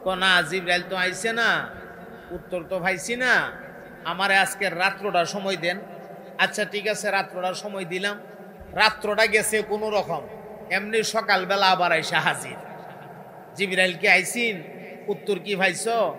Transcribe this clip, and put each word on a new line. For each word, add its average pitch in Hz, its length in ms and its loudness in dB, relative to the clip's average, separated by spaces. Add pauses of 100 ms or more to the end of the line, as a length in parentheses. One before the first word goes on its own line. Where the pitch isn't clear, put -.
ক, 185 140 0
"না, 185 240 6
জিব্রাইল 175 480 0
তো 190 60 -4
আইসে 185 360 -2
না, 190 360 2 (600)
উত্তর 175 380 -8
তো 185 120 -4
পাইছি 190 360 -2
না। 220 340 4 (540)
আমারে 190 320 2
আজকে 190 320 4
রাত্রটা 180 560 2
সময় 190 320 -2
দেন।" 175 220 -2 (600)
"আচ্ছা, 190 260 2
ঠিক 202 240 -2
আছে, 208 220 0
রাত্রটা 185 440 -2
সময় 202 300 -8
দিলাম।" 190 340 -4 (560)
রাত্রটা 214 520 4
গেছে 214 360 2
কোনো 214 280 -4
রকম, 170 320 0 (480)
এমনি 208 320 0
সকালবেলা 196 640 2
আবার 180 260 6
আইসা 160 280 2
হাজির। 135 360 -2 (1000)
"জিব্রাইল 185 440 2
কে 202 100 4
আইসিন? 190 520 4 (460)
উত্তর 196 300 -2
কি 190 180 -4
পাইছ?" 185 320 2 (300)